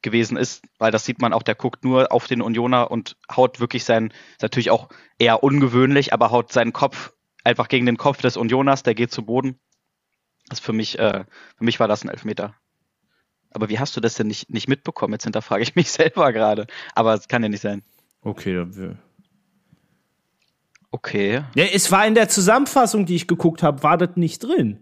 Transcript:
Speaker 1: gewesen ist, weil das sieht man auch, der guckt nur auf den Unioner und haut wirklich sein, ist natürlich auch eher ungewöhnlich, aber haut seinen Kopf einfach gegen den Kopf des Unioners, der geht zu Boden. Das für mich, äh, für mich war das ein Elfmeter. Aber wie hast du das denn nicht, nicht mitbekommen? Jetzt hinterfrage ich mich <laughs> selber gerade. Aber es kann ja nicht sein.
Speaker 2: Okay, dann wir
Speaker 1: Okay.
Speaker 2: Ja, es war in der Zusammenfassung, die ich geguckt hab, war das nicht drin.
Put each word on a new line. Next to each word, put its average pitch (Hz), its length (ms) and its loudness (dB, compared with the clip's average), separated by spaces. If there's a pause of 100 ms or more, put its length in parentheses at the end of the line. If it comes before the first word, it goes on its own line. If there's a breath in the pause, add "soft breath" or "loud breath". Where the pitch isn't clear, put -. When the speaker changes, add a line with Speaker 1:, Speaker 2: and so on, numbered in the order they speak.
Speaker 1:
gewesen 113 360 0
ist, - 260 -4 (160)
weil 110 140 2
das 110 120 0
sieht - 160 -6
man 117 120 0
auch, 113 100 0
der 107 140 -2
guckt - 280 -8
nur 127 280 2
auf - 160 0
den 120 120 -2
Unioner 120 500 0
und - 260 -8 (180)
haut 127 240 2
wirklich 120 240 -4
sein, 113 300 0 (200 loud breath)
ist - 100 -10
natürlich 117 280 -2
auch - 180 0 (300 soft breath)
eher 117 240 4
ungewöhnlich, 139 720 4
aber 113 180 2
haut 120 220 0
seinen 117 200 0
Kopf - 400 -4 (300)
einfach 120 240 2
gegen 123 180 0
den 120 120 2
Kopf 139 220 0
des 127 180 0
Unioners, 131 480 0
der 113 100 2
geht 117 160 -2
zu 113 140 -10
Boden. 127 340 -4 (920)
Das 117 120 -12
für - 120 -6
mich, 110 280 -4
äh, 101 240 0 (320 soft breath)
für - 80 -8
mich 117 160 0
war 113 80 2
das 104 160 -2
ein - 60 -8
Elfmeter. 107 440 -8 (960)
Aber 107 200 -6
wie 107 100 -4
hast 139 160 -6
du 120 40 -6
das 113 140 0
denn 107 140 -2
nicht, - 220 -10
nicht 117 180 -6
mitbekommen? 127 460 -2
Jetzt - 100 -10
hinterfrage 107 380 -2
ich - 120 -4
mich 180 160 2
<laughs> - 0 -
selber 190 420 2
gerade. 107 360 0 (260 loud breath)
Aber 110 200 2
es 101 120 -6
kann 120 160 0
ja 107 60 -2
nicht 104 140 -6
sein. 101 200 -8 (400)
Speaker 2:
Okay, 101 320 -6
dann 90 220 -6
wir 92 220 -12 (1900)
Speaker 1:
Okay. 107 520 -4 (120)
Speaker 2:
Ja, 151 100 4
es 190 260 0
war 196 160 4
in 220 80 2
der 226 140 6
Zusammenfassung, 220 760 2
die 170 120 -2
ich 165 100 -4
geguckt 160 360 0
hab, 147 200 2
war 160 160 4
das 175 180 -2
nicht 170 280 -2
drin. 180 380 -2